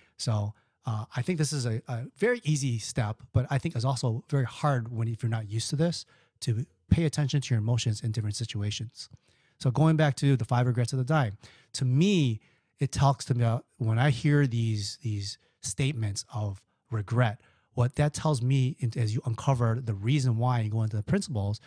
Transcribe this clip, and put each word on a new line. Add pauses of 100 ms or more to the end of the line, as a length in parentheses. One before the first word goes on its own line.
(180)
so, (320)
uh, (100)
I
think
this
is
a,
a (160)
very
easy
step, (120)
but
I
think
it's
also
very
hard
when,
if
you're
not
used
to
this, (360)
to (260)
pay
attention
to
your
emotions
in
different
situations. (520)
So
going
back
to
the
five
regrets
of
the
dying, (360)
to
me, (380)
it
talks
to
me
about (120)
when
I
hear
these,
these (240)
statements
of (260)
regret, (360)
what
that
tells
me,
in-,
as
you
uncover
the
reason
why
and
go
into
the
principles,